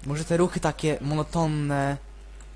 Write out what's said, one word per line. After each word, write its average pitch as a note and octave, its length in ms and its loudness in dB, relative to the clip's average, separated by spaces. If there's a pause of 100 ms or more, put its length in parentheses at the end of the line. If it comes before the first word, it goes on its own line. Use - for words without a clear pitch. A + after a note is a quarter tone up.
Może D3 200 -2
te E3+ 120 2
ruchy F3+ 220 4
takie D3+ 420 2
monotonne, D3 960 2 (580)